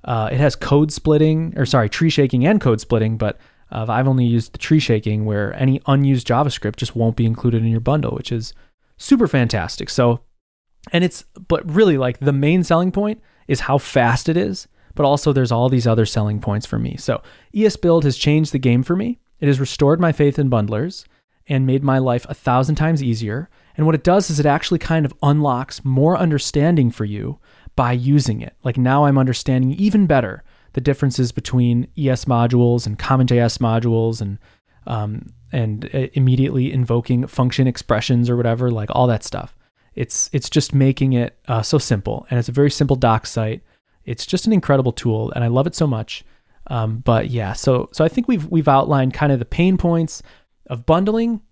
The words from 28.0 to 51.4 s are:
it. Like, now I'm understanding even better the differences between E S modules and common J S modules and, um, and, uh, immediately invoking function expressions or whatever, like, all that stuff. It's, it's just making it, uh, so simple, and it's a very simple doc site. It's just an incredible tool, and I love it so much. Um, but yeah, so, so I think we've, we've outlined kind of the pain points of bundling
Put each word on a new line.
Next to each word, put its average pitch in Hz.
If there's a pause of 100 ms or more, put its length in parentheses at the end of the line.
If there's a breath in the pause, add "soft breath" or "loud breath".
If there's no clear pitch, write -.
it. -
Like, 123
now 135
I'm 139
understanding 131
even 196
better 123 (300 soft breath)
the 131
differences 131
between 123 (100)
E 143
S 127
modules 120
and 107
common 131
J 123
S 117
modules 113
and, 98 (480 soft breath)
um, 107 (180)
and, 110
uh, 131
immediately 131
invoking 120
function 131
expressions 120
or 120
whatever, 120
like, 110
all 123
that 113
stuff. - (380)
It's, -
it's 135
just -
making 135
it, 120 (100)
uh, 117
so -
simple, 110
and 123
it's 117
a 120
very 143
simple 143
doc 117
site. 110 (420)
It's -
just -
an 220
incredible 135
tool, 113
and 120
I 117
love 131
it -
so 156
much. 110 (440)
Um, 110
but 117
yeah, 107
so, -
so -
I 160
think 240
we've, 190
we've 160
outlined 135
kind 147
of 131
the 117
pain 185
points 165 (440 soft breath)
of 120
bundling 214 (100)